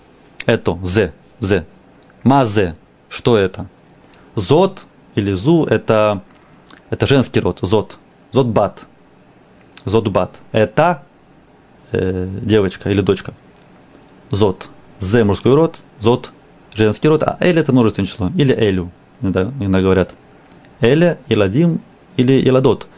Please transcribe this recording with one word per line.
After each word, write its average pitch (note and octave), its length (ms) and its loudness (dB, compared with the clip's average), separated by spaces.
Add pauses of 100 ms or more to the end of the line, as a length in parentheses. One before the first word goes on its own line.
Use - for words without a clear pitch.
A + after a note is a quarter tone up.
(460)
Это. A2 380 -2
Зе. F#2 300 -2 (260)
Зе. F#2+ 260 -2 (580)
Ма C3+ 220 2
зе. G2+ 300 -2 (320)
Что - 300 0
это? F#2+ 300 -2 (680)
Зот D#3+ 500 0 (300)
или G2+ 160 -2
зу — C#3 380 0
это, G#2+ 540 0 (680)
это G#2+ 180 -2
женский B2+ 320 0
род. F2+ 220 -4
Зот. G2 380 -2 (320)
Зот C3 160 0
бат. G2+ 380 -2 (1000)
Зот G#2 220 0
бат. F#2 320 -2 (120)
Это, D3 520 0 (880)
э, F#2 360 -4 (140)
девочка G2+ 480 0
или G2+ 120 2
дочка. F#2+ 320 -2 (960)
Зот. G2+ 380 -2 (300)
Зе — G#2 260 0
мужской G2+ 300 0
род. D#3+ 280 0 (160)
Зот — A#2+ 320 -2 (440)
женский G#2+ 320 0
род. D3+ 160 2
А - 160 -4
эль — F3 200 2
это D3+ 120 -2
множественное A2 360 0
число. F#2 280 -6
Или C#3+ 180 0
элю. F#2+ 380 -2 (300)
Иногда, F#2 220 -2
иногда G2 380 -2
говорят. F#2 340 0 (640)
Эля, D3+ 360 2 (100)
Иладим A#2 540 0 (360)
или B2+ 300 2
Иладот. C3 400 2 (100)